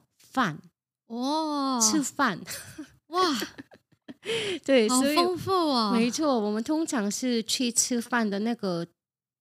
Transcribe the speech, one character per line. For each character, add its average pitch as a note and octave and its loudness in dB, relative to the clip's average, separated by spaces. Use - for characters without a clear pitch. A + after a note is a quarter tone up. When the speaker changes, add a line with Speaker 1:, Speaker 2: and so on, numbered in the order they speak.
Speaker 1:
饭。 G3+ -4
Speaker 2:
哦。 C4+ -2
Speaker 1:
吃 A3+ 2
饭。 A#3+ -2
Speaker 2:
哇。 E4+ 0
Speaker 1:
<laughs> G#4 -6
对， B3 4
Speaker 2:
好 B3+ 4
丰 E4+ 2
富 F4+ -4
哦。 C#4+ 2
Speaker 1:
所 A3+ 2
以， A#3 4
没 A#3+ 0
错， C#4 2
我 G#3 0
们 A3 -2
通 D#4 0
常 G#3+ -2
是 A#3+ -2
去 A#3+ -2
吃 A#3+ 0
饭 A3+ 0
的 G3 -2
那 A3+ -2
个 E3+ -4